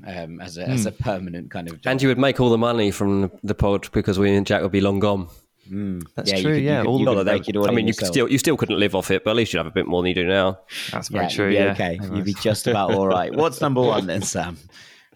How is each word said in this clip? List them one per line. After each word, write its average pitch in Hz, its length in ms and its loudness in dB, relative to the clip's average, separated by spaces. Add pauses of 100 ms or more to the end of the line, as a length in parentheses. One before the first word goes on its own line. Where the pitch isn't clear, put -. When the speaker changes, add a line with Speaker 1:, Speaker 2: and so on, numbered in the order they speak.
Speaker 1:
um, 85 360 -12
as 87 160 -14
a, 90 120 -8
as 131 140 -2
Speaker 2:
Hmm. 101 60 -2
Speaker 1:
a - 20 -12
permanent 92 600 -8
kind 85 180 -10
of 78 120 -14
job. 123 100 -2
Speaker 3:
And 131 100 -2
you 135 80 4
would 123 100 2
make 131 200 2
all 123 100 6
the 113 80 4
money 113 340 2
from 98 300 2
the, 92 100 0 (120)
the 104 120 -2
pod 101 360 0
because 98 280 0
we 98 160 4
and 101 100 2
Jack 101 160 2
would 92 100 0
be 98 100 4
long 98 180 2
gone. 98 280 0 (420)
Speaker 1:
Mm. 95 360 -6 (100)
Speaker 2:
That's - 140 -4
Speaker 1:
Yeah, 98 80 0
you 92 60 0
Speaker 2:
true, 151 120 2
Speaker 1:
could, 143 60 0
you 135 60 0
Speaker 2:
yeah, 143 140 2
Speaker 1:
could, - 80 0
Speaker 2:
all 131 100 2
Speaker 1:
you 110 60 2
Speaker 3:
Not 120 100 4
Speaker 1:
could 95 120 2
Speaker 3:
that 104 60 2
Speaker 1:
make 101 160 -2
it 98 60 -2
all 104 120 2
Speaker 3:
I - 40 2
mean, 117 80 2
Speaker 1:
in 110 80 2
Speaker 3:
you 110 60 2
could - 80 -6
Speaker 1:
yourself. 90 120 0
Speaker 3:
still, 117 160 2
you 135 80 2
still 139 200 2
couldn't 101 200 0
live 98 180 2
off 92 140 -2
it, 95 140 0
but 107 80 0
at 113 60 2
least 110 160 0
you'd 90 60 0
have 80 80 -2
a 78 40 -12
bit 92 160 0
more 87 140 0
than 90 80 2
you 90 60 0
do 90 120 0
now. 95 320 2 (320)
Speaker 2:
That's - 160 -6
very 98 180 -2
Speaker 1:
Yeah, 87 40 -2
Speaker 2:
true, 101 160 -2
Speaker 1:
you'd 98 60 2
be 98 120 4
Speaker 2:
yeah. 98 80 2
Speaker 1:
okay. 95 240 -2
Speaker 2:
Anyways. 95 220 -8
Speaker 1:
You'd 95 80 -4
be 101 80 -2
just 107 340 -2
about 101 260 0
all 98 140 2
right. 90 280 0
Speaker 2:
<laughs> - 0 -
Speaker 1:
What's 147 260 0
number 135 200 2
one 107 240 2
then, 92 180 -4
Sam? 87 340 -6 (580)